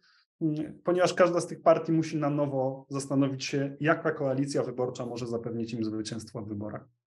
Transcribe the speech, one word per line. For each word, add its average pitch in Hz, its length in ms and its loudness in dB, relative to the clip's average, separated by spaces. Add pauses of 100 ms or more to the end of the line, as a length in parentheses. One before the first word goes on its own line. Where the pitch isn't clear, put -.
(420)
mm, 156 420 -2
ponieważ 175 300 2
każda 175 260 4
z 170 80 -2
tych - 140 -12
partii 165 300 4
musi 160 260 2
na 147 120 2
nowo 135 600 0
zastanowić 135 560 0
się, 139 340 -2
jaka 160 320 2
koalicja 139 520 0
wyborcza 123 420 -4
może 117 220 -6
zapewnić 117 460 -4
im 113 100 -2
zwycięstwo 107 580 -6
w 101 60 -10
wyborach. 104 380 -8 (260)